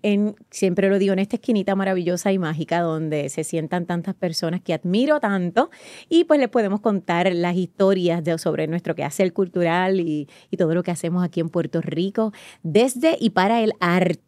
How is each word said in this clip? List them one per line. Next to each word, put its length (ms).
en, 340
siempre 400
lo 80
digo, 140
en 80
esta 160
esquinita 400
maravillosa 560
y 80
mágica 400
donde 480
se 160
sientan 420
tantas 300
personas 460
que 120
admiro 460
tanto 520
y, 160
pues, 160
les 80
podemos 320
contar 540
las 240
historias 640
de, 140
sobre 300
nuestro 280
quehacer 380
cultural 680
y, 300
y 60
todo 180
lo 80
que 80
hacemos 340
aquí 160
en 80
Puerto 320
Rico 500
desde 560
y 120
para 300
el 200
arte. 460